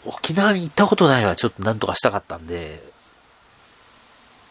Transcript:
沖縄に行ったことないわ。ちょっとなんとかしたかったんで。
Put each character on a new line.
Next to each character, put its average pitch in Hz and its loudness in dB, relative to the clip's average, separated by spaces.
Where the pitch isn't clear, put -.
沖 - -6
縄 202 2
に 185 -2
行 156 -8
っ - -16
た 196 4
こ 208 2
と 170 4
な 131 4
い 107 0
わ。 92 0
ち - -6
ょ 117 2
っ - -6
と 110 -12
な 110 0
ん 110 -4
と 98 -6
か 95 -4
し - -2
た 120 4
か - -4
っ - -10
た - -12
ん 80 -18
で。 82 -12